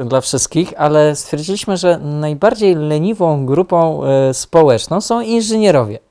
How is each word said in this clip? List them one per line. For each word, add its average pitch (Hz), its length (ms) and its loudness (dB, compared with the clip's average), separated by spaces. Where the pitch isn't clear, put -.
dla 127 160 0
wszystkich, 160 580 -4
ale 151 380 2
stwierdziliśmy, 180 600 -6
że 175 220 0
najbardziej 151 760 0
leniwą 151 720 -2
grupą, 160 580 0
e, 135 300 2
społeczną 156 680 2
są 233 200 -2
inżynierowie. 214 800 0